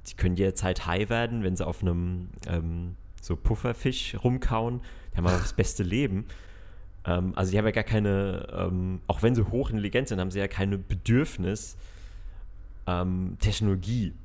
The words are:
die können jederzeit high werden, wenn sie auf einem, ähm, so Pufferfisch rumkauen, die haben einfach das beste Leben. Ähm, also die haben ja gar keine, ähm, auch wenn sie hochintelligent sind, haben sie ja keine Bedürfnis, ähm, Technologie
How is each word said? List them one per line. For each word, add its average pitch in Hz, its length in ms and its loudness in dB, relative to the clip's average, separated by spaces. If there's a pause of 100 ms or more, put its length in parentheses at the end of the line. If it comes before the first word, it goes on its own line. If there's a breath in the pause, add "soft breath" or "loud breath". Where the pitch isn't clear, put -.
die - 60 -12
können 90 220 2
jederzeit 95 500 0
high 101 240 0
werden, 117 320 0
wenn 92 120 2
sie 90 120 0
auf - 160 -4
einem, 87 460 0 (200)
ähm, 85 480 -2 (240)
so 85 160 -2
Pufferfisch - 880 0
rumkauen, 120 560 2 (320 loud breath)
die - 60 0
haben 87 80 2
einfach 90 160 4
das - 100 -2
beste - 300 2
Leben. 101 420 2 (800 loud breath)
Ähm, 90 320 2
also 92 160 2
die 101 60 4
haben 107 80 4
ja 104 60 4
gar 110 120 2
keine, 98 720 2
ähm, 90 500 0
auch - 160 0
wenn 120 120 6
sie 113 160 6
hochintelligent 117 580 0
sind, 98 100 -2
haben 92 120 0
sie 98 80 -2
ja 98 100 2
keine 98 300 0
Bedürfnis, 104 1000 0 (1080 loud breath)
ähm, 92 540 0
Technologie 101 720 2 (120)